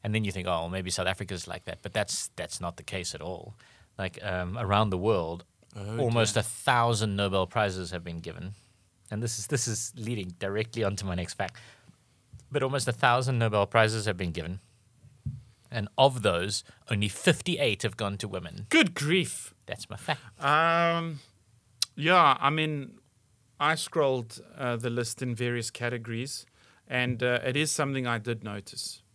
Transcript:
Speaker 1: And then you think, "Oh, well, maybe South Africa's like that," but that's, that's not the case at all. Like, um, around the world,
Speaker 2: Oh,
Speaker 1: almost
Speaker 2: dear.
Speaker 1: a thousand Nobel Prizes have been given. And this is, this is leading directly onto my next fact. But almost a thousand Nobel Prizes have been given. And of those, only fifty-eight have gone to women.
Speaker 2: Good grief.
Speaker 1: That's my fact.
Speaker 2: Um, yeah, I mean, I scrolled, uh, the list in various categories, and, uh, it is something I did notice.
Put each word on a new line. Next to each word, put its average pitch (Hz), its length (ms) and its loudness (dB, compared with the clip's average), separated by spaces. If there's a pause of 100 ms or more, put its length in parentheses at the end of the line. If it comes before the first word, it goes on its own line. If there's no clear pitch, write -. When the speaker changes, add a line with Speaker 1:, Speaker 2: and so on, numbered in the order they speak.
Speaker 1:
And 107 120 -2
then 110 100 2
you 95 80 -2
think, 92 140 -4
"Oh, 85 140 2
well, 85 80 -4
maybe 92 220 -4
South 90 160 -2
Africa's 92 420 -4
like 82 160 -12
that," 85 180 -12
but 95 100 -10
that's, - 440 -2
that's - 240 -8
not 87 160 -6
the - 60 -18
case 90 320 -8
at 80 60 -12
all. - 340 -10 (440)
Like, 95 260 -6
um, 92 340 -4
around 104 320 4
the 92 80 0
world, 87 460 0 (340)
Speaker 2:
Oh, 104 200 -8
Speaker 1:
almost 113 360 4
Speaker 2:
dear. 117 60 6
Speaker 1:
a - 40 -2
thousand 117 720 2
Nobel 95 300 2
Prizes 92 440 0
have 87 140 -6
been 85 160 -8
given. 87 320 -10 (580)
And 107 120 -4
this 113 160 -2
is, 104 80 -8
this 123 220 0
is - 280 -4
leading 107 420 -6
directly 110 460 -2
onto 101 220 -2
my 90 80 -2
next 87 200 -4
fact. - 220 -4 (960)
But 139 120 0
almost 131 260 0
a 120 40 0
thousand 123 460 4
Nobel 107 280 4
Prizes 110 400 4
have 98 100 0
been 87 160 -2
given. 85 280 -6 (1080)
And 107 180 -4 (100)
of 131 240 6
those, 98 400 2 (280)
only 104 180 2
fifty-eight 147 720 2
have 104 140 -2
gone 101 220 -4
to 104 100 -8
women. 92 400 -8
Speaker 2:
Good 262 260 4
grief. 160 580 -2 (140)
Speaker 1:
That's - 240 -10
my - 60 -10
fact. - 240 -4 (220)
Speaker 2:
Um, 165 760 2 (800)
yeah, 160 420 8
I 139 120 4
mean, 151 480 -2 (600)
I 147 160 2
scrolled, 131 680 0 (160)
uh, 123 200 -2
the 120 140 -4
list 117 320 -4
in 123 120 -2
various 120 360 -4
categories, 120 760 -6 (400)
and, 123 360 0
uh, 123 220 4
it 127 120 0
is 151 160 0
something 139 340 -2
I 117 120 0
did 113 260 -4
notice. - 580 -10 (120)